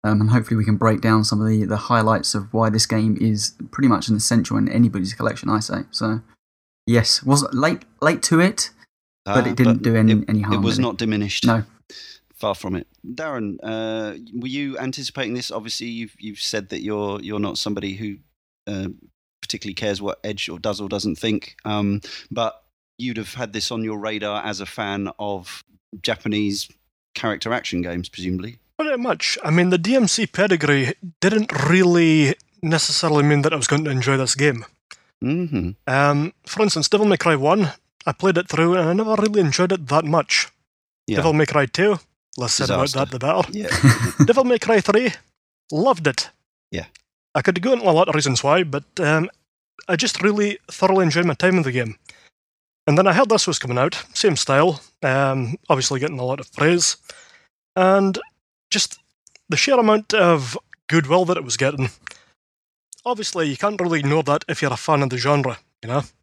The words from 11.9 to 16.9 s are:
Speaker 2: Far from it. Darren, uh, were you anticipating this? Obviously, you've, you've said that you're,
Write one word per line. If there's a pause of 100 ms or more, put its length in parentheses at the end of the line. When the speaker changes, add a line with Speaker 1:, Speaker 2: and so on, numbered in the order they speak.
Speaker 2:
Far
from
it. (180)
Darren,
uh, (220)
were
you
anticipating
this?
Obviously,
you've,
you've
said
that
you're,